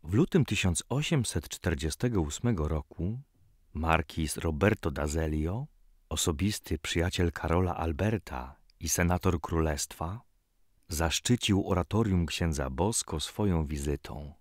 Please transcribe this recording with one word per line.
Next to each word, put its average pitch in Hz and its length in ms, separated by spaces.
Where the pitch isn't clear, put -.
W 82 120
lutym 151 300
tysiąc 92 440
osiemset 131 600
czterdziestego 82 720
ósmego 80 480
roku 82 520
markiz 80 640
Roberto 85 540
d'Azeglio, 78 760
osobisty 82 720
przyjaciel 85 540
Karola 87 440
Alberta 80 800
i 85 80
senator 87 520
królestwa, 80 800
zaszczycił 92 800
oratorium 92 580
księdza 71 440
Bosco 82 500
swoją 85 460
wizytą. 71 760